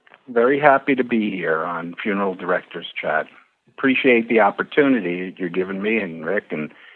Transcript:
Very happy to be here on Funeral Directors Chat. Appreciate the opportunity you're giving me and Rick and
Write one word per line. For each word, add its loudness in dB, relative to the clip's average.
Very 2
happy 4
to 0
be 0
here -2
on -6
Funeral -2
Directors -6
Chat. -2
Appreciate 2
the 4
opportunity 0
you're -4
giving -4
me 0
and -8
Rick -4
and -6